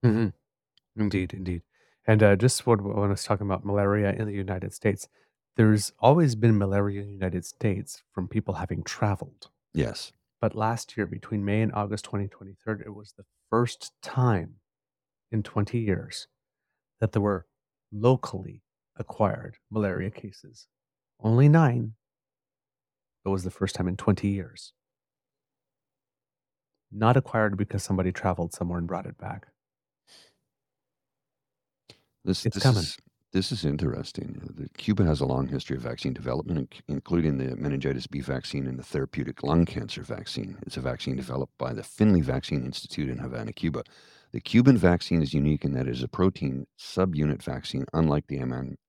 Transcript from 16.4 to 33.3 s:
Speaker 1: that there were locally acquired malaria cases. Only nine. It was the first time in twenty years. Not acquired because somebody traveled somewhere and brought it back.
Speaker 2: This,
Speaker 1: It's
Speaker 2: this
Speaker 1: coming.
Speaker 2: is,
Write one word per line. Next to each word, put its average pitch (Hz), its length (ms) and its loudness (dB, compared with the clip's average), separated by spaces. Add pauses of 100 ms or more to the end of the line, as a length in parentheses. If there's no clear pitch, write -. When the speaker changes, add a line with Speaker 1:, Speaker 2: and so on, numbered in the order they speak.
Speaker 1:
that 110 140 0
there 107 80 2
were 101 240 0 (480)
locally 104 680 0 (360)
acquired - 580 -2 (160)
malaria 98 400 -2
cases. - 560 -18 (560)
Only 117 240 6
nine. 120 460 4 (1300)
It 101 40 -6
was 95 160 -2
the 90 60 -6
first - 220 -4
time 90 140 -2
in 90 80 -2
twenty 101 320 2
years. 98 460 -6 (2250)
Not 110 240 4
acquired 110 400 2
because 98 280 -2
somebody 92 280 0
traveled 87 420 -2
somewhere 87 260 -4
and 85 80 -4
brought 87 180 -8
it - 120 -14
back. - 300 -12 (2750)
Speaker 2:
This, 92 200 -2
Speaker 1:
It's - 100 -2
Speaker 2:
this 98 80 -6
Speaker 1:
coming. 113 200 6
Speaker 2:
is, - 140 -8 (360)